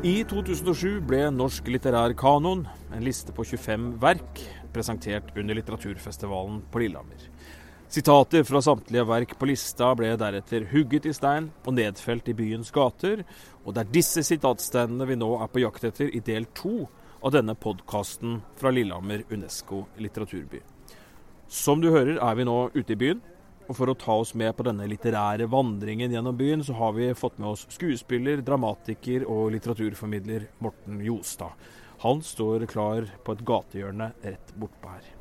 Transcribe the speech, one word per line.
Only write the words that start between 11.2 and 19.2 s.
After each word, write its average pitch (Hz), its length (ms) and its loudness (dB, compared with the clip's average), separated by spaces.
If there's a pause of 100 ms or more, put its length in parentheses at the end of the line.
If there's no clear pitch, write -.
og 127 120 2
nedfelt 117 520 0
i 110 80 -2
byens 113 380 -2
gater, 175 480 2 (420)
og 101 80 -8
det 110 120 -2
er 110 120 -6
disse 165 280 4
sitatsteinene 127 840 2
vi 127 80 0
nå 113 140 0 (100)
er 110 80 -4
på 127 140 2
jakt 110 260 -2
etter 143 240 -2
i 117 80 -4
del 113 320 -2
to 202 300 -4 (420)
av 135 80 2
denne 113 240 4
podcasten 107 840 -6 (180)
fra 131 120 4
Lillehammer 101 600 -2